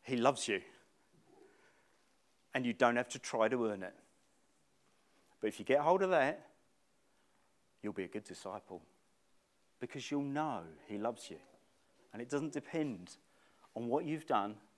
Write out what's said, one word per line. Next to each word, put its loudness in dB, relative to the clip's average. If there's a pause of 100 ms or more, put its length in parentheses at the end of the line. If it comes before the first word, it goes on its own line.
He -2
loves 2
you. 0 (1900)
And 0
you 2
don't 6
have 0
to -10
try 2
to 2
earn -4
it. -10 (1400)
But -2
if -4
you -8
get 6
hold 4
of 2
that, 4 (1300)
you'll -6
be -4
a -6
good -8
disciple. -12 (1000)
Because -8
you'll 0
know -2 (220)
he -6
loves -4
you. -12 (720)
And -10
it -12
doesn't -2
depend -4 (580)
on -4
what 2
you've -4
done 0 (180)